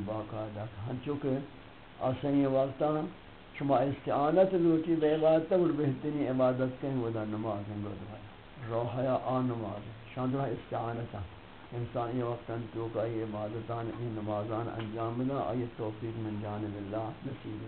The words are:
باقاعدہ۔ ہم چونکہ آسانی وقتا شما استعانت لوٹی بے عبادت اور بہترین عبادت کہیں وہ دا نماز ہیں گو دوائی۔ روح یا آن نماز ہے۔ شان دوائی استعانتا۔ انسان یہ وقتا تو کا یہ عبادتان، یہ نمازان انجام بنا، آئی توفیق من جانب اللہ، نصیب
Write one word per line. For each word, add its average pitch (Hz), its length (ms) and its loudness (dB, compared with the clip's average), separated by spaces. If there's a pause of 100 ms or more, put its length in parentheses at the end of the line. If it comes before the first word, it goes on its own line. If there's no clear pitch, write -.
باقاعدہ۔ 107 540 -6
ہم 117 360 -6 (100)
چونکہ 143 240 -2 (680)
آسانی 139 460 4
وقتا 135 420 2 (680)
شما 139 200 4
استعانت 143 760 4
لوٹی 165 420 6
بے 151 200 6
عبادت 160 380 6
اور 170 240 6
بہترین 147 500 2
عبادت 127 540 4
کہیں 135 140 0
وہ 117 180 0
دا 110 140 0
نماز 107 420 -2
ہیں 107 140 -4
گو 104 60 -4
دوائی۔ 101 340 -10 (460)
روح 117 340 0
یا 127 200 4
آن 127 220 2
نماز 104 420 -4
ہے۔ - 40 -12 (240)
شان 127 180 0
دوائی 139 200 0
استعانتا۔ 117 640 -4 (560)
انسان 120 440 -2
یہ 123 60 0
وقتا 117 320 -4 (180)
تو 113 200 -4
کا 110 120 0
یہ 113 180 -2
عبادتان، 110 680 -4 (100)
یہ 113 220 -4
نمازان 107 460 -2 (120)
انجام 113 380 -4
بنا، 127 320 0
آئی 120 160 -2 (120)
توفیق 113 420 -6
من 107 220 -4
جانب 104 360 -4
اللہ، 107 320 -4 (160)
نصیب 110 420 -8